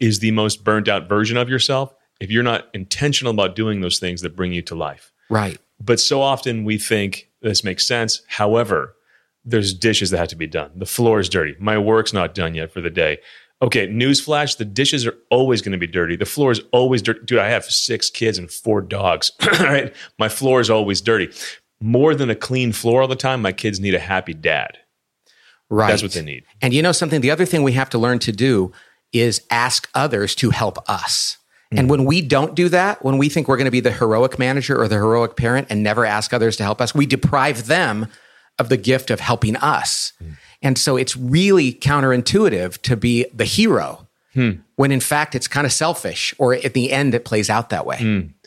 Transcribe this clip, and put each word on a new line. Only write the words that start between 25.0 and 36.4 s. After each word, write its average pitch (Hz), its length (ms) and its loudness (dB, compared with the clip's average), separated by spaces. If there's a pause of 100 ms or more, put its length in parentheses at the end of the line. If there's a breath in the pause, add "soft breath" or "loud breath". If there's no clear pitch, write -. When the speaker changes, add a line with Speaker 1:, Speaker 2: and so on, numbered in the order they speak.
Speaker 2:
Right. 104 220 4
Speaker 1:
That's 104 120 2
what 98 100 -6
they 85 100 -4
need. 71 220 -12 (180 soft breath)
Speaker 2:
And 127 100 2
you 147 100 4
know 175 100 4
something? 156 280 0
The 127 100 2
other 165 160 2
thing 160 160 2
we 135 100 4
have 131 180 0
to 120 80 0
learn 123 220 2
to 113 120 -2
do 104 400 2 (400 soft breath)
is 117 380 2
ask 120 440 0
others 117 420 0
to 113 140 2
help 101 280 -2 (100)
us. - 500 -4 (340 soft breath)
And 127 160 2
Speaker 1:
Mm. - 20 4
Speaker 2:
when 139 140 4
we 156 160 2
don't 143 340 0
do 175 140 2
that, 180 360 0
when 135 140 2
we 147 100 2
think 147 200 -2
we're 135 80 4
gonna 131 160 0
be 123 80 2
the 120 120 4
heroic 117 460 2
manager 131 420 0
or 113 60 -4
the 107 100 0
heroic 113 400 2
parent 120 340 0
and 107 120 0
never 107 220 2
ask 107 280 -2
others 113 260 0